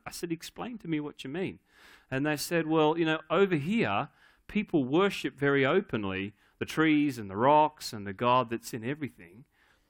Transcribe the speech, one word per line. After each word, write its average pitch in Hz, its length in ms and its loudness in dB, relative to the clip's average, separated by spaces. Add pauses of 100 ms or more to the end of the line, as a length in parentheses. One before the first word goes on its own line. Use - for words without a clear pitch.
I - 60 -14
said, - 200 -6
"Explain 185 480 -8
to - 80 -12
me 156 120 -2
what 147 240 -10
you 135 60 -10
mean." 143 300 -6 (500)
And 135 160 -2
they 151 120 0
said, 165 280 -2
"Well, 156 320 4
you 170 80 2
know, 160 240 0
over 180 260 4
here, 143 540 0 (380)
people 175 360 0
worship 160 540 0
very 139 280 2
openly 104 680 -2 (240)
the - 80 -4
trees 147 520 2
and 104 120 -10
the 95 80 -6
rocks 147 560 2
and 104 120 -10
the 101 80 -6
God 123 360 2
that's 117 240 -6
in 110 100 -8
everything." 117 640 -10 (440)